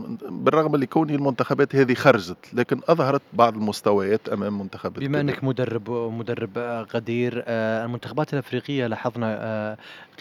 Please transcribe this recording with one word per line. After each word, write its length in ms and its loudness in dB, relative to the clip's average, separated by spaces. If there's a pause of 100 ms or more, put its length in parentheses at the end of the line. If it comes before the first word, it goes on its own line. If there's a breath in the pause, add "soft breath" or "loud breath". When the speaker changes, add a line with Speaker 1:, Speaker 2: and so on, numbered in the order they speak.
(300)
Speaker 1:
بالرغم 460 2
اللي 100 2
كوني 300 0
المنتخبات 600 2
هذه 180 6
خرجت، 440 4 (160)
لكن 260 0 (100)
أظهرت 320 4 (120)
بعض 220 4
المستويات 760 2
أمام 300 -2
منتخبات 400 -8
Speaker 2:
بما 80 -4
Speaker 1:
كبيرة. 140 0
Speaker 2:
أنك 220 -2
مدرب، 480 -2
مدرب، 640 -4
آه، 240 -4 (120)
غدير، 540 -2
آه، 380 0
المنتخبات 480 -4
الأفريقية 540 -2
لاحظنا، 520 -4
آه، 380 -6 (440 loud breath)